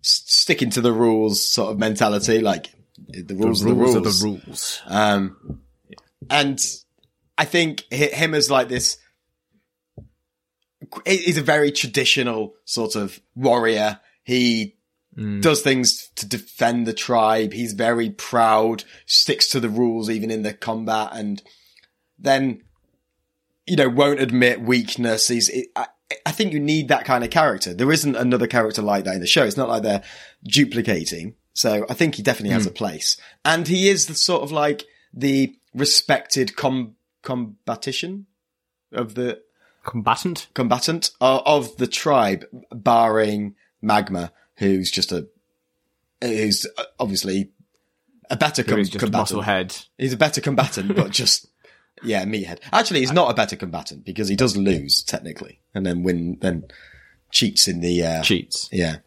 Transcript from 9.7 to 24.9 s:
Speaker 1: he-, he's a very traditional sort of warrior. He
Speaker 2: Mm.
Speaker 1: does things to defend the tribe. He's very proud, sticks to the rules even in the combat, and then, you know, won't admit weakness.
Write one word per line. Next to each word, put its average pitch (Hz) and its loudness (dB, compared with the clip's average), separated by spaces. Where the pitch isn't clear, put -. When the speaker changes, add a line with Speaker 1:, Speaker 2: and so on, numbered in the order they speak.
Speaker 1:
he-, 190 2
he's 170 0
a 156 0
very 147 2
traditional 123 0
sort 110 -4
of 101 -4
warrior. 113 2
He 117 2
Speaker 2:
Mm. 104 -4
Speaker 1:
does 151 4
things 131 0
to - -8
defend 120 -2
the 110 -4
tribe. 110 2
He's 110 -6
very 117 0
proud, 113 2
sticks - 2
to 135 0
the 117 0
rules 113 0
even 110 -4
in 110 -2
the 104 -4
combat, 110 -4
and 104 -6
then, 135 2
you 175 2
know, 143 6
won't 143 4
admit 123 4
weakness. 117 0